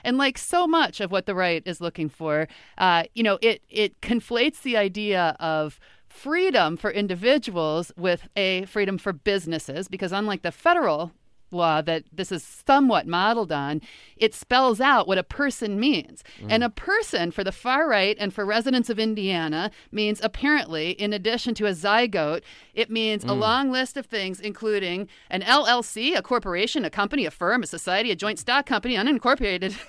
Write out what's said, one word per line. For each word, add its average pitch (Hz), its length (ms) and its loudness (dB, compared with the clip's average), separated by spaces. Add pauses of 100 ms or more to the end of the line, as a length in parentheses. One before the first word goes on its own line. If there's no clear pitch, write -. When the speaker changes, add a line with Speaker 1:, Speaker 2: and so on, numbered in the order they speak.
Speaker 1:
And 247 140 0
like 269 220 0
so 349 280 0
much 311 340 0
of 180 100 -4
what 190 160 0
the 202 80 -2
right 175 320 0
is 175 140 -8
looking 165 280 -4
for, 156 400 -2 (300)
uh, 170 260 2 (100)
you 226 80 -2
know, 208 200 2
it, 226 260 2
it - 320 -2
conflates 240 640 -2
the 240 160 0
idea 196 600 0
of 156 400 -2 (300)
freedom 262 720 0
for 214 120 -2
individuals 185 1080 0
with 175 360 -2
a 190 300 0
freedom 196 320 -2
for 190 160 -4
businesses, 165 760 -4
because 190 220 -6
unlike 202 300 -2
the 170 120 -4
federal 190 600 2 (400)
law 160 300 2
that 160 300 -2
this 180 180 -8
is 175 140 -6 (200)
somewhat 254 440 6
modeled 190 420 2
on, 147 300 -2 (360)
it 214 160 2
spells 247 480 2
out 262 280 4
what 190 100 2
a 175 60 0
person 226 560 -4
means. 247 420 0 (180)
Speaker 2:
Mm. - 80 -12
Speaker 1:
And 220 140 2
a 240 80 0
person 359 640 -2
for 202 100 -4
the 190 80 -4
far 269 380 0
right 208 320 2
and 196 120 -4
for 202 140 -4
residents 233 420 2
of 220 120 -2
Indiana 190 720 -2 (180)
means 214 320 -2
apparently, 214 680 0
in 208 200 -4
addition 220 420 -2
to 208 120 -2
a 196 60 2
zygote, 190 680 0 (300)
it 220 160 -2
means 220 360 -2
a 240 40 -6
Speaker 2:
Mm. 202 120 0
Speaker 1:
long 254 320 2
list 254 240 -2
of 262 100 -8
things, 190 320 -4
including 202 680 -4 (200)
an 185 140 -4
L 247 240 4
L 240 160 4
C, 254 320 -4
a 185 80 0
corporation, 220 640 -2
a 156 60 -4
company, 208 360 -2
a 151 60 -6
firm, 202 320 0
a - 20 -8
society, 190 460 -2
a 170 40 -4
joint 202 220 -4
stock 269 260 0
company, 247 300 -2
unincorporated 214 800 0 (120)